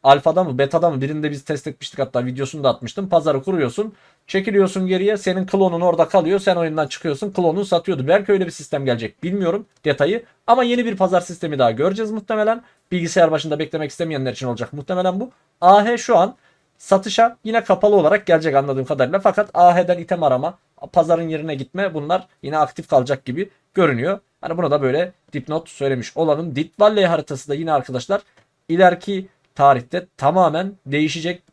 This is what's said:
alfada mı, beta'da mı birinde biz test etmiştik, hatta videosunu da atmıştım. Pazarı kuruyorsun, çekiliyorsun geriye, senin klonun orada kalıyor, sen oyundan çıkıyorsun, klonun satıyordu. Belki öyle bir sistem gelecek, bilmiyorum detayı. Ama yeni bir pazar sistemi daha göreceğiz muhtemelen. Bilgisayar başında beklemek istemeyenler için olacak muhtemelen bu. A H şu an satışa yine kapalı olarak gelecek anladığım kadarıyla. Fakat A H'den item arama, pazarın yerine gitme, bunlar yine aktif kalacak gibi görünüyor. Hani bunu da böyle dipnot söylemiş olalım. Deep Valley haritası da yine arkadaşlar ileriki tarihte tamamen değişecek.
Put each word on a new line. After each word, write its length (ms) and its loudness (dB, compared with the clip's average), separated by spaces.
alfada 360 4
mı, 140 -4
beta'da 320 2
mı 120 -4
birinde 300 -4
biz 120 -12
test 240 -8
etmiştik, 320 -14
hatta 260 -2
videosunu 380 -8
da 60 4
atmıştım. 400 -6
Pazarı 340 0
kuruyorsun, 500 -2
çekiliyorsun 600 0
geriye, 300 0
senin 280 -2
klonun 360 0
orada 260 2
kalıyor, 320 2
sen 160 0
oyundan 320 -2
çıkıyorsun, 440 -6
klonun 320 0
satıyordu. 440 -2
Belki 240 2
öyle 140 2
bir 60 -10
sistem 340 -8
gelecek, 380 -4
bilmiyorum 420 -2
detayı. 380 0
Ama 160 4
yeni 220 0
bir 120 -4
pazar 240 2
sistemi 380 -8
daha 120 4
göreceğiz 400 -2
muhtemelen. 520 -2
Bilgisayar 400 2
başında 280 -2
beklemek 320 -6
istemeyenler 400 -4
için 160 -8
olacak 260 -6
muhtemelen 460 -4
bu. 120 -8
A 240 8
H 120 0
şu 200 2
an 180 2
satışa 680 0
yine 200 -2
kapalı 320 2
olarak 300 2
gelecek 300 2
anladığım 300 0
kadarıyla. 340 0
Fakat 340 0
A 220 6
H'den 220 0
item 260 -4
arama, 340 0
pazarın 360 2
yerine 260 -6
gitme, 380 -6
bunlar 340 -4
yine 140 -6
aktif 300 -4
kalacak 380 0
gibi 240 -6
görünüyor. 460 0
Hani 160 -6
bunu 140 0
da 100 2
böyle 300 0
dipnot 360 -8
söylemiş 480 -4
olalım. 380 -2
Deep 240 -6
Valley 260 4
haritası 440 -4
da 60 -2
yine 160 -4
arkadaşlar 500 -4
ileriki 580 2
tarihte 500 2
tamamen 560 0
değişecek. 560 -4